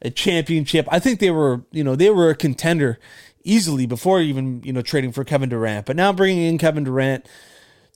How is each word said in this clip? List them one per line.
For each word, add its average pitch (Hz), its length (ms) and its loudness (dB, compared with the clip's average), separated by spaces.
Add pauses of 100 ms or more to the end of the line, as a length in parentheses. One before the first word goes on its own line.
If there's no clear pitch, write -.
a 127 80 -6
championship. 160 800 0
I 165 80 2
think 226 220 0
they 190 100 4
were, 139 400 0
you 156 120 -4
know, 135 140 0
they 185 140 4
were 175 180 4
a 156 60 2
contender 151 640 0 (460)
easily 165 420 2
before 175 340 0
even, 131 420 -4
you 135 120 -8
know, 123 80 -4
trading 131 300 -2
for 135 120 -6
Kevin 135 240 -2
Durant. 110 380 -4
But 135 100 -4
now 190 160 4
bringing 185 320 2
in 165 140 0
Kevin 151 260 0
Durant 131 420 -2 (680)